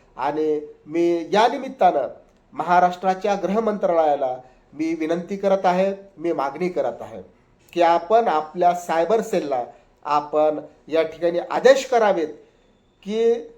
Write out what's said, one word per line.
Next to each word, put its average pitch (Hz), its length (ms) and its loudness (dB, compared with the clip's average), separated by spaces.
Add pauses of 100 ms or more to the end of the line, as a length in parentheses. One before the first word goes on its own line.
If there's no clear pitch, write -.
(180)
आणि 151 440 -2 (240)
मी 170 480 0
या 214 140 4
निमित्तानं 247 600 0 (460)
महाराष्ट्राच्या 180 840 0
गृहमंत्रालयाला 175 1000 0 (360)
मी 160 200 -4
विनंती 170 440 -4
करत 196 280 0
आहे, 190 280 2 (240)
मी 165 160 -4
मागणी 147 360 -4
करत 123 320 -4
आहे 107 200 -14 (520)
की 170 80 0
आपण 170 460 4
आपल्या 175 480 0
सायबर 175 460 0
सेलला 143 420 -2 (400)
आपण 151 560 0 (280)
या 156 160 0
ठिकाणी 170 360 -2
आदेश 226 460 4
करावेत 202 420 2 (760)
की 226 300 2 (240)